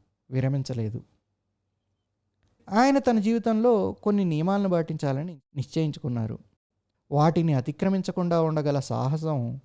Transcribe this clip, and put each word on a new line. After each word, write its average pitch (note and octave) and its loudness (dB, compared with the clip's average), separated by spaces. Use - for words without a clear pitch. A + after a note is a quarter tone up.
విరమించలేదు. B2+ -4
ఆయన C4 4
తన A#3+ 2
జీవితంలో A3 2
కొన్ని G3+ 0
నియమాలను F#3 0
పాటించాలని D#3+ -2
నిశ్చయించుకున్నారు. B2 -4
వాటిని D#3+ 2
అతిక్రమించకుండా F3 0
ఉండగల D3+ 0
సాహసం C3+ -4